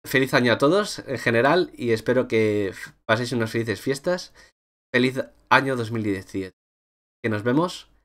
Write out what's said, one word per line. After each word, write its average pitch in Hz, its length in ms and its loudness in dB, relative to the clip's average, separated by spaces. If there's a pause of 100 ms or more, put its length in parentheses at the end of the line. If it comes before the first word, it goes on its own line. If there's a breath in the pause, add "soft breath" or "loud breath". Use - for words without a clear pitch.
feliz 131 260 2
año 127 200 4
a 107 60 2
todos 190 420 2
en 123 180 -8
general 135 560 2
y 117 180 -2
espero 120 360 0
que 104 440 0 (340)
paséis 120 260 0
unas 113 180 -2
felices 113 320 -4
fiestas. 175 520 -4 (600 soft breath)
Feliz 127 280 0 (280)
año 135 260 2
dos 113 160 -4
mil 113 100 -4
diecisiete. 95 540 -4 (680)
Que 117 60 -2
nos 107 140 -2
vemos 151 480 0 (140)